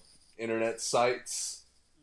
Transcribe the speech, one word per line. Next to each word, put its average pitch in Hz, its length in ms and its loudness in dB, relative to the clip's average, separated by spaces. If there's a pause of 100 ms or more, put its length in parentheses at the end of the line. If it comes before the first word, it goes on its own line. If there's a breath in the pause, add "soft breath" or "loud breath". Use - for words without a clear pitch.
(380)
internet 113 420 0
sites - 800 0 (460)